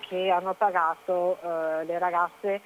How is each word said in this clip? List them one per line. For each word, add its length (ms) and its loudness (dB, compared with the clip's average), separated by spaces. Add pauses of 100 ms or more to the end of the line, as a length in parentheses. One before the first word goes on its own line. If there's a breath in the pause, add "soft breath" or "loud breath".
che 220 -2
hanno 240 0
pagato, 880 0
eh, 400 -2
le 160 -4
ragazze, 680 0